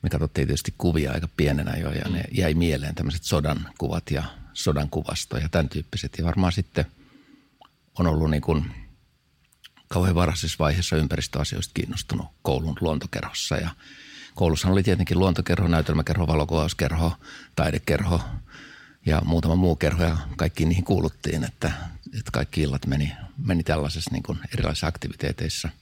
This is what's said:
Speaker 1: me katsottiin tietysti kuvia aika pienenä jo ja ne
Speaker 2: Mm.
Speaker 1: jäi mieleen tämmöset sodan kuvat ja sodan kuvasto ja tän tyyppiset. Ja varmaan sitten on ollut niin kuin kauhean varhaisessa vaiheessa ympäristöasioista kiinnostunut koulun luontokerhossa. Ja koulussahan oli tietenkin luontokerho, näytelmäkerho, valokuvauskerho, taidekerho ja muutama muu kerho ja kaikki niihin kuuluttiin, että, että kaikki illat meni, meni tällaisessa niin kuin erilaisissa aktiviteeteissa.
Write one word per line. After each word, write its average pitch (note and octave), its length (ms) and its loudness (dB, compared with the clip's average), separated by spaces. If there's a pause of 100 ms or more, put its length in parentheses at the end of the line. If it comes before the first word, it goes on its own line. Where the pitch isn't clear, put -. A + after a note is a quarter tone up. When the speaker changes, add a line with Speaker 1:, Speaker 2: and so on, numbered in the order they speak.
Speaker 1:
me - 80 0
katsottiin D2 380 0
tietysti C#2+ 300 -2
kuvia D#2+ 340 2
aika E2 160 -2 (100)
pienenä D2 400 0
jo D#2+ 140 -4
ja D#2 180 -4
ne F2 100 0
Speaker 2:
Mm. - 180 -4
Speaker 1:
jäi E2 160 2
mieleen D#2 420 0
tämmöset - 280 -2
sodan D2+ 540 0
kuvat D#2+ 340 -4
ja C2+ 120 -2 (300)
sodan D2 360 0
kuvasto - 480 -4
ja D#2 120 -2
tän D#2+ 200 2
tyyppiset. - 480 -8
Ja E2 60 -2
varmaan F2 300 2
sitten - 320 -2 (1120)
on F2+ 80 4
ollut D#2+ 240 2
niin D2 100 2
kuin D2 300 0 (1160)
kauhean F2+ 280 2
varhaisessa E2 440 2
vaiheessa D#2+ 360 2
ympäristöasioista - 760 -2
kiinnostunut - 540 -4 (140)
koulun D2+ 400 0
luontokerhossa. - 760 -2
Ja E2 140 -2 (680)
koulussahan F2 380 4
oli F#2+ 100 4
tietenkin F2 360 2
luontokerho, F2+ 480 4
näytelmäkerho, D#2+ 600 2
valokuvauskerho, D#2+ 880 2 (420)
taidekerho D#2+ 680 2 (840)
ja D#2 200 4
muutama E2 300 4
muu F2+ 200 6
kerho D#2+ 280 2
ja D#2+ 140 4 (200)
kaikki D#2+ 280 0
niihin F2 180 2
kuuluttiin, D#2+ 600 0
että, - 280 -4 (480)
että - 120 -10
kaikki - 300 -2
illat C#2 240 -2
meni, D2 260 0 (260)
meni F2 260 0
tällaisessa D#2 500 -2
niin - 100 -4
kuin - 160 -6 (140)
erilaisissa - 340 -2
aktiviteeteissa. - 840 -4 (120)